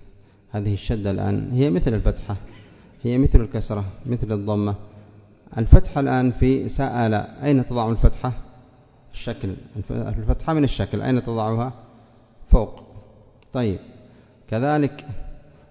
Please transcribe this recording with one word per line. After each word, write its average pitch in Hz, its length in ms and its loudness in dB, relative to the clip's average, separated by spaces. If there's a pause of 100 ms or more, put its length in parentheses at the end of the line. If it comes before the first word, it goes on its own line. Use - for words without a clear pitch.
(520)
هذه 104 220 0
الشدة 101 380 -2
الآن 101 400 -2
هي 131 180 4
مثل 165 240 2
الفتحة، 104 420 0 (680)
هي 120 140 2
مثل 131 240 2
الكسرة، 107 440 -6 (200)
مثل 117 260 -6
الضمة. 101 440 -4 (840)
الفتحة 143 420 6
الآن 127 320 2
في 127 380 2
سأل، 120 440 0
أين 127 520 0
تضع 117 240 -2
الفتحة؟ 117 440 4 (800)
الشكل، 107 420 -8 (220)
الف-، 107 140 -10
الفتحة 113 640 -2
من 156 100 4
الشكل، 104 380 0
أين 123 220 0
تضعها؟ 113 500 -2 (760)
فوق. - 340 4 (680)
طيب، 110 260 0 (680)
كذلك 139 580 0 (640)